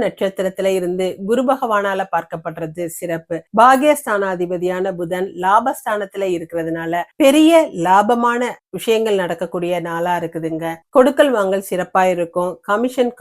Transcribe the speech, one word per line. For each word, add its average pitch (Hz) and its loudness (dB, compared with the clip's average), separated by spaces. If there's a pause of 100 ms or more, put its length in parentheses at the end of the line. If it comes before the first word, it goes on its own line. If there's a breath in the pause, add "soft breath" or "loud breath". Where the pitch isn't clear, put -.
நட்சத்திரத்துல 190 -2
இருந்து 180 -2 (220)
குரு 247 0
பகவானால 208 0 (100)
பார்க்கப்படுறது 165 -8 (140)
சிறப்பு. 170 -6 (220)
பாகியஸ்தானாதிபதியான 190 2
புதன் 180 -4 (160)
லாபஸ்தானத்துல 208 0
இருக்கிறதுனால 165 -6 (140)
பெரிய 311 6 (240)
லாபமான 240 2 (180)
விஷயங்கள் 220 0
நடக்கக்கூடிய 175 -4
நாளா 170 -2
இருக்குதுங்க. 165 -6 (140)
கொடுக்கல் 277 4
வாங்கல் 196 0
சிறப்பா 185 0
இருக்கும். 175 -4
கமிஷன், 240 0